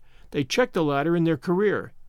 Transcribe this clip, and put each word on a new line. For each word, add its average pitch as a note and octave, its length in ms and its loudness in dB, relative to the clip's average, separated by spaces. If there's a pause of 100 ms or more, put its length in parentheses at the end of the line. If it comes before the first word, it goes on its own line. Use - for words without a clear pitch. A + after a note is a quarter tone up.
(300)
they D3 140 -2
checked B3 300 0
the E3+ 100 2
latter C#3+ 300 2
in E3+ 100 2
their D#3+ 120 2
career, F3+ 560 -2 (160)